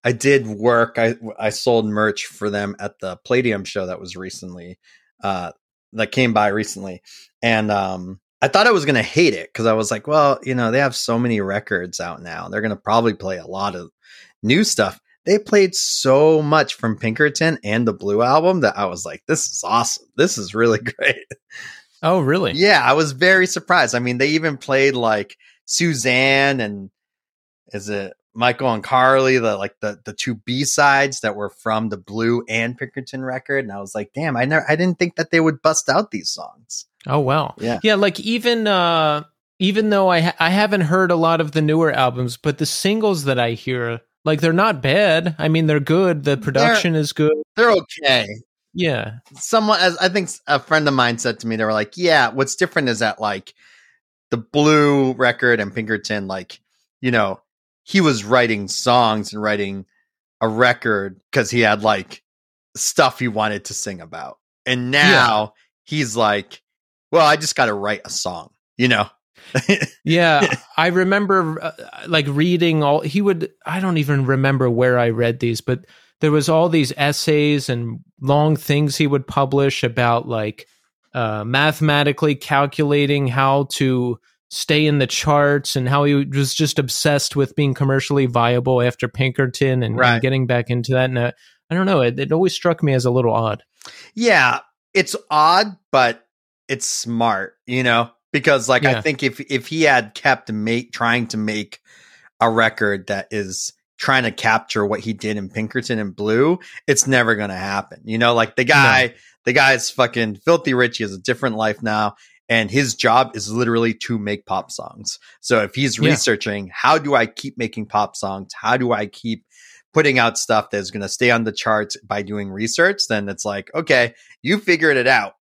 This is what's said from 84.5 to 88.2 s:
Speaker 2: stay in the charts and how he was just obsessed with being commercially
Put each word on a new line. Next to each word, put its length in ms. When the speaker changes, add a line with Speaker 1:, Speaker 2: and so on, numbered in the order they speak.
Speaker 2:
stay 360
in 120
the 80
charts 720
and 120
how 160
he 100
was 300
just 240
obsessed 580
with 200
being 180
commercially 520